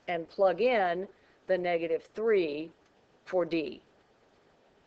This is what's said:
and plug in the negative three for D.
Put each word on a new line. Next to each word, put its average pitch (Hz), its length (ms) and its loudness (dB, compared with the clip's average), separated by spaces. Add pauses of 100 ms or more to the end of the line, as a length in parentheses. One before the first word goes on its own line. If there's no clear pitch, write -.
and 170 200 -6
plug 185 320 2
in 196 460 0 (400)
the 185 120 2
negative 170 560 -2
three 170 560 0 (540)
for 180 200 0
D. 160 380 -4 (1040)